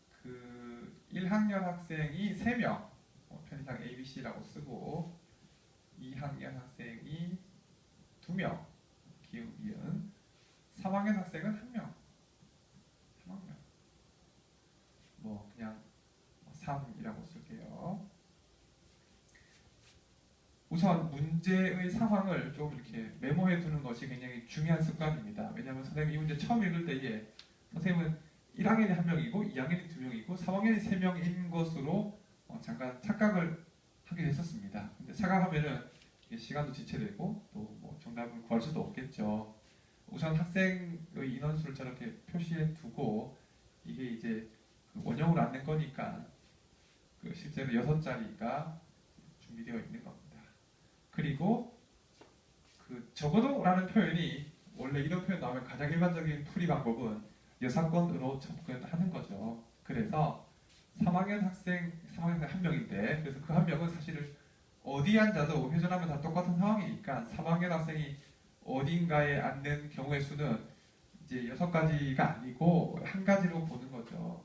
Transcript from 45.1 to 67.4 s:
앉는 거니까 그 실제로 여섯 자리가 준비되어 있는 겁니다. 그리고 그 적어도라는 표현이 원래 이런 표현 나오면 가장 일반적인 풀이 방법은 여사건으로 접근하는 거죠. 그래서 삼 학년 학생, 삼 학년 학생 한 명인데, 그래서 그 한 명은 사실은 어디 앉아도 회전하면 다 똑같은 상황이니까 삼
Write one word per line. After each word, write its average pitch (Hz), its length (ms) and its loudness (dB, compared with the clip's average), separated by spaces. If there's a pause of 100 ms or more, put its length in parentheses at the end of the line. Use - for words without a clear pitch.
앉는 - 220 0
거니까 151 640 -2 (960)
그 - 120 -8
실제로 - 400 -6
여섯 151 280 4
자리가 123 800 -4 (580)
준비되어 117 400 -10
있는 - 240 -10
겁니다. - 340 -18 (760)
그리고 156 680 0 (1080)
그 120 260 -12
적어도라는 185 720 4
표현이 156 640 2 (240)
원래 139 260 -2
이런 180 240 0
표현 180 140 0
나오면 127 240 -2
가장 147 280 -4
일반적인 165 540 2
풀이 175 220 -2
방법은 117 540 0 (400)
여사건으로 156 800 2
접근하는 165 680 -2
거죠. 110 540 -6 (200)
그래서 117 640 0 (560)
삼 175 120 6
학년 202 280 2
학생, 180 480 0 (160)
삼 - 180 -6
학년 170 160 2
학생 - 140 -4
한 185 60 -2
명인데, 131 600 0
그래서 139 200 -6
그 - 120 -2
한 160 120 8
명은 165 240 2
사실은 151 440 -6 (500)
어디 147 360 6
앉아도 160 520 4
회전하면 175 360 2
다 147 140 -2
똑같은 175 360 2
상황이니까 185 680 2
삼 - 200 -6